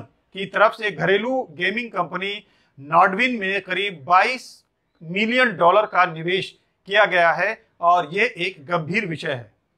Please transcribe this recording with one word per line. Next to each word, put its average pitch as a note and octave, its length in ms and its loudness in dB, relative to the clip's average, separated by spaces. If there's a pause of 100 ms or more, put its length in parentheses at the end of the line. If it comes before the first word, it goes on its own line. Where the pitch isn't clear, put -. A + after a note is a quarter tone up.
(340)
की F#3+ 120 -8
तरफ G3+ 260 4
से A3 200 -6
घरेलू G#3 600 -2
gaming G3 400 -6
company F#3 560 -6 (320)
Nodwin F#3+ 560 2
में F#3+ 260 -4
करीब F#3 460 -6
बाईस G#3+ 560 0 (400)
million A3 540 0
dollar F3+ 280 4
का F3+ 200 2
निवेश E3+ 540 -6 (260)
किया G3+ 200 4
गया F3 260 2
है F#3+ 340 -4 (160)
और E3+ 320 2
ये G3+ 100 0
एक F3+ 420 -6
गंभीर F3 400 -2
विषय E3 260 -8
है। A#2 200 -10 (260)